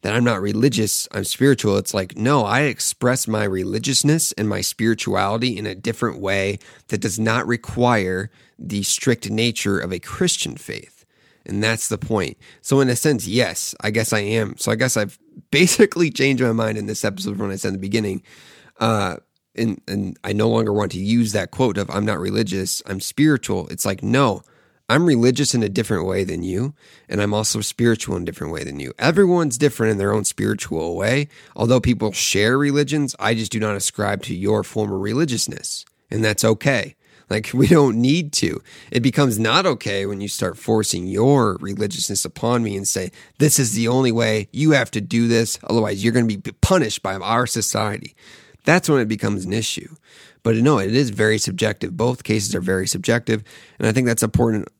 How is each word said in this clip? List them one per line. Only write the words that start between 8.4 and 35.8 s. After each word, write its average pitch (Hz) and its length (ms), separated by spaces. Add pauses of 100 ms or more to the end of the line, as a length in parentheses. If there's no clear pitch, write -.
the 101 260
strict - 460
nature 107 480
of 90 140
a 90 80
Christian - 560
faith. - 500 (420)
And 101 160
that's 110 240
the 104 100
point. 98 400 (240)
So 139 200
in 131 80
a 120 60
sense, 143 320
yes, 101 540
I 107 80
guess 110 240
I 110 60
am. 104 380
So - 140
I 110 40
guess 123 200
I've 104 220 (180)
<laughs> - 160
basically 175 600
changed 135 320
my 120 80
mind 110 260
in 101 80
this 104 180
episode 101 340
from 101 100
what 95 60
I 98 40
said 98 120
in 95 40
the 95 60
beginning. 98 420 (580)
Uh, 104 380 (400)
and, 113 300
and 98 360
I 101 100
no 107 160
longer 113 220
want 101 220
to 90 60
use 110 320
that 95 200
quote 113 260
of 101 120
"I'm 90 160
not 104 140
religious, 98 680
I'm 95 140
spiritual." 127 680
It's - 160
like, 98 180
no, 117 400 (460)
I'm 147 160
religious 131 480
in 120 100
a 104 60
different 98 360
way 95 180
than 85 200
you, 104 300 (360)
and 104 120
I'm 104 120
also 110 260
spiritual 110 560
in 90 80
a - 20
different - 280
way 80 100
than 71 160
you. 67 180
Everyone's 165 600
different 120 340
in 101 60
their 101 160
own 107 100
spiritual 85 720
way. 123 320 (300)
Although 120 240
people 110 320
share 110 440
religions, 143 600
I 104 140
just 113 180
do 117 80
not 107 160
ascribe 101 480
to - 120
your 101 280
form 104 300
of 95 80
religiousness, 117 840 (260)